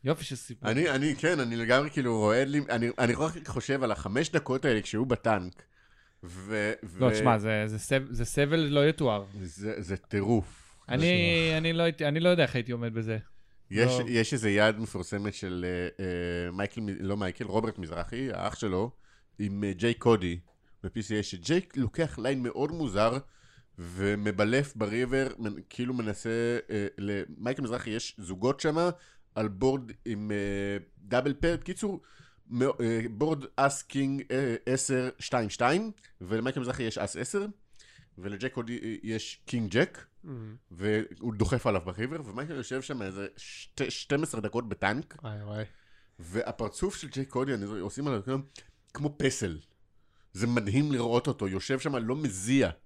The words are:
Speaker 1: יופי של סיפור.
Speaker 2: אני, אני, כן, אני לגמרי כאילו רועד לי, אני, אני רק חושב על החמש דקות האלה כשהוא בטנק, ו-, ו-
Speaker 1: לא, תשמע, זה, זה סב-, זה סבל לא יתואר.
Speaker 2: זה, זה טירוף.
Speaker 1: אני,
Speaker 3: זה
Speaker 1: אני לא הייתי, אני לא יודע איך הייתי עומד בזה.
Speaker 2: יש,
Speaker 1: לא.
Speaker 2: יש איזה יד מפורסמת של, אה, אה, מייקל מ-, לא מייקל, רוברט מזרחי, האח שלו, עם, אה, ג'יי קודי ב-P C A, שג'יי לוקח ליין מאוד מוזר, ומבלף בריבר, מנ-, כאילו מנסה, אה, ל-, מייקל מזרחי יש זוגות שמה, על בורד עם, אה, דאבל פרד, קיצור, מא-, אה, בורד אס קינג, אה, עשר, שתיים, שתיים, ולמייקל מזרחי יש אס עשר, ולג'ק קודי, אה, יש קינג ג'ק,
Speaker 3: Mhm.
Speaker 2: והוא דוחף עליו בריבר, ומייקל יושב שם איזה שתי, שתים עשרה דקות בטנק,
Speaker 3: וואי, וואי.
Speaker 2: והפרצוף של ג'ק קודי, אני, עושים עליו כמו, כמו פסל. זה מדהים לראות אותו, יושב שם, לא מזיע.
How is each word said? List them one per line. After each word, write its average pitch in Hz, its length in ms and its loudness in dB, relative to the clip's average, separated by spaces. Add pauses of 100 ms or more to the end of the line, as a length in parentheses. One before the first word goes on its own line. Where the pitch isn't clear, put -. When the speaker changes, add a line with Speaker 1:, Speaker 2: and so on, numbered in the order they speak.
Speaker 1:
יופי 151 200 0
של 135 120 -8
סיפור. 110 340 -4
Speaker 2:
אני, 151 200 4
אני, 135 260 2
כן, 165 240 2
אני 117 160 0
לגמרי 123 340 4
כאילו 123 280 2
רועד 113 300 6
לי, 147 120 2 (100)
אני, 117 180 2 (100)
אני 120 160 4
רק 160 340 -2
חושב 131 340 0
על 113 100 2
החמש 110 380 0
דקות 135 340 0
האלה 113 180 4
כשהוא 113 240 -2
בטנק, 104 560 0 (600)
ו-, 104 500 -2 (120)
ו- 92 160 -12
Speaker 1:
לא, 127 100 6
תשמע, 110 280 4
זה, 107 280 0
זה 107 120 -4
סב-, 135 320 0
זה 120 140 -2
סבל 143 360 2
לא 143 280 4
יתואר. 117 360 2 (180)
Speaker 2:
זה, 92 400 -6
זה 92 140 -4
טירוף. - 800 0 (120)
Speaker 1:
אני, 127 120 0 (500)
Speaker 3:
זה 160 80 2
Speaker 1:
אני 165 140 0
לא 165 100 2
הייתי, 165 260 2
אני 151 120 0
לא 175 80 6
יודע 175 140 6
איך 127 120 2
הייתי 123 180 0
עומד 117 220 -4
בזה. 110 240 -2 (520)
Speaker 2:
יש, 117 300 6
Speaker 1:
לא. 120 80 0
Speaker 2:
יש 113 240 4
איזה 110 180 2
יד 104 280 6
מפורסמת 101 560 -4
של, 90 340 -4
אה, 90 360 -4
אה, 87 480 -2
מייקל 101 280 -4
מ-, 98 220 -4
לא 98 140 0
מייקל, 101 280 -4
רוברט 107 340 0
מזרחי, 92 540 -6
האח 92 220 -4
שלו, 101 360 0 (480)
עם, 101 260 -2
אה, 98 80 -2
ג'יי 113 220 2
קודי 92 440 4 (460)
ב-P 92 60 -6
C 107 300 -4
A, - 20 -4
שג'יי 104 380 0 (160)
לוקח 139 420 -2
ליין 127 240 0
מאוד 135 300 -2
מוזר, 117 460 2 (600)
ומבלף 104 1000 0
בריבר, 123 520 0 (100)
מנ-, 107 220 -6 (100)
כאילו 123 240 -2
מנסה, 117 640 0 (120)
אה, 101 160 0 (120)
ל-, 101 240 -2 (160)
מייקל 127 240 -4
מזרחי 120 280 -4
יש 113 280 -6
זוגות 98 420 -2
שמה, 165 300 2 (440)
על 107 140 0
בורד 123 440 0 (120)
עם, 107 280 -4
אה, 104 40 0 (640)
דאבל 127 340 0
פרד, 165 300 0
קיצור, 190 380 -4 (480)
מא-, 120 160 2 (160)
אה, 113 200 2 (100)
בורד 139 340 0 (120)
אס 139 260 2
קינג, 139 480 -2
אה, 131 240 0 (120)
עשר, 127 420 0 (100)
שתיים, 113 320 -2
שתיים, 170 400 2 (300)
ולמייקל 113 400 -2
מזרחי 123 220 -4
יש 113 160 -2
אס - 180 -4
עשר, 196 300 -2 (720)
ולג'ק 101 340 -6
קודי, 117 300 -6
אה, 110 200 -6
יש 110 440 -6
קינג 113 240 -2
ג'ק, 131 360 2 (180)
Speaker 3:
Mhm. 170 40 -16 (420)
Speaker 2:
והוא 107 640 -2
דוחף 107 320 2
עליו 101 180 2
בריבר, 110 400 -6
ומייקל 131 300 -8
יושב 131 280 -6
שם 127 200 -8
איזה 95 240 -6 (100)
שתי, - 540 -8
שתים - 320 -2
עשרה 113 180 -4
דקות 113 280 -2
בטנק, 101 540 -2
Speaker 3:
וואי, 107 220 -8
וואי. 104 200 -6 (540)
Speaker 2:
והפרצוף 107 800 -4
של 147 120 -12
ג'ק 135 200 -6
קודי, 131 260 0
אני, 101 100 -2
עושים 104 440 -6
עליו 110 160 0
כמו, 131 120 -2 (580)
כמו 147 240 -2
פסל. 104 400 0 (720)
זה 101 140 -2
מדהים 120 460 2
לראות 117 340 2
אותו, 110 220 -2
יושב 95 320 -2
שם, 143 160 -2
לא 120 200 -2
מזיע. 117 540 2 (160)